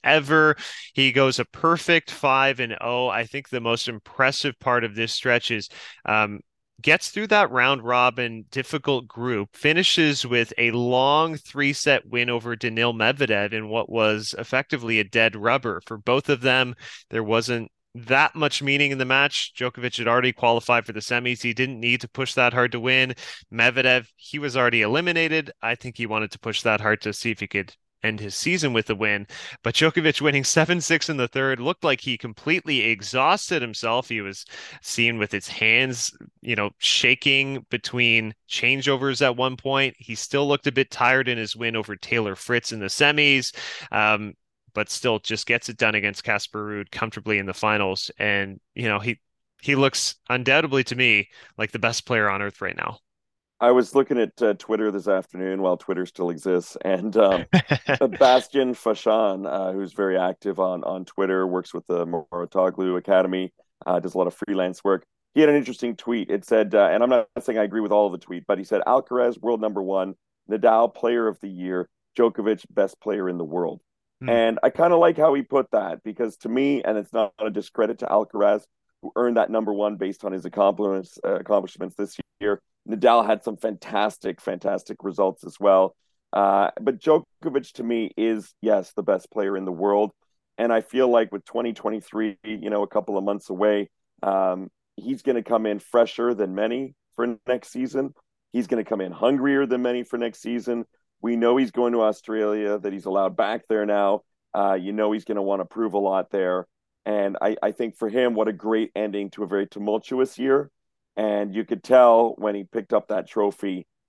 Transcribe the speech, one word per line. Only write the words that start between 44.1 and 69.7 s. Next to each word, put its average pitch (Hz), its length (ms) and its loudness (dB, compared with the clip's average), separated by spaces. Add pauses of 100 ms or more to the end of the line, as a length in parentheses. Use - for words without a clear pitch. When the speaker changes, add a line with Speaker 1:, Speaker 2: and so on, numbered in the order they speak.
Speaker 1:
but 107 160 -4
still 113 300 -2
just - 260 -6
gets 117 220 0
it 117 80 -12
done 110 180 0
against 101 300 -4
Casper 107 420 -4
Ruud 104 240 -10
comfortably 107 480 -4
in 98 80 -4
the 95 80 -8
finals. 104 640 0
And, 98 400 -2 (160)
you 117 140 -4
know, 101 100 0
he, 113 220 -6 (400)
he 143 160 0
looks - 400 0 (120)
undoubtedly 135 540 2
to 123 140 -4
me 113 320 2 (280)
like 107 140 -4
the 113 80 -8
best 113 260 -2
player 110 240 2
on 98 140 -2
earth 101 180 -8
right 92 160 -6
now. 50 220 -8 (640)
Speaker 2:
I 117 80 6
was 123 240 4
looking 135 240 2
at, - 240 0
uh, 107 120 4
Twitter 107 360 -2
this 98 160 -6
afternoon 95 560 -2
while 90 140 2
Twitter 92 280 -4
still 87 260 -6
exists, 87 540 -2
and, 95 320 0
um, 95 320 4
Speaker 1:
<laughs> 139 720 2
Speaker 2:
Bastian 127 560 4
Fashan, 107 720 0
uh, 92 260 -2
who's 95 200 -6
very 95 260 0
active 90 400 -2
on, 92 240 0
on 92 220 -6
Twitter, 95 420 0
works 90 260 -4
with - 140 -10
the 87 180 0
Mouratoglou 87 920 -2
Academy, 92 560 2 (320)
uh, 87 140 0
does 85 140 -8
a 92 40 -2
lot 90 80 2
of 90 80 -4
freelance 92 480 -4
work. 98 240 0 (280)
He 147 60 4
had 151 80 8
an 147 60 6
interesting 123 400 -2
tweet. 117 340 -4
It 95 160 -2
said, 110 300 2
uh, 101 160 6
and 107 140 4
I'm 127 40 2
not 120 200 2 (120)
saying 117 160 -4
I 107 60 2
agree 104 180 -2
with 104 120 0
all 104 140 4
of 92 60 -2
the 90 60 -8
tweet, 87 300 -12
but 95 100 0
he 95 60 -8
said, 101 200 -2
"Alcaraz, 123 560 0
world 113 200 -2
number 104 220 -4